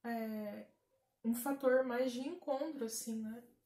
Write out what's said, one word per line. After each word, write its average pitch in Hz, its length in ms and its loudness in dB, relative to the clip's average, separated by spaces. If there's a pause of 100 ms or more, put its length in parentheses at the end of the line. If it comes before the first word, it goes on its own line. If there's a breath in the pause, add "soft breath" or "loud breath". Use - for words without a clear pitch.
é, 220 640 -4 (560)
um 233 100 4
fator 262 520 4
mais 247 260 2
de 247 80 -4
encontro, 294 640 -2
assim, 220 380 -4
né? 226 220 -8 (220)